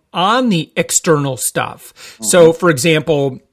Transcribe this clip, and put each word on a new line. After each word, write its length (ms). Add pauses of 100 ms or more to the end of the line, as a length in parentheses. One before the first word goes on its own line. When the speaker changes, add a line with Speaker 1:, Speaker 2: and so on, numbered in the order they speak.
(140)
Speaker 1:
on 340
the 260
external 640
stuff. 580
Speaker 2:
Mm-hmm. 300
Speaker 1:
So, 300
for 160
example, 680 (120)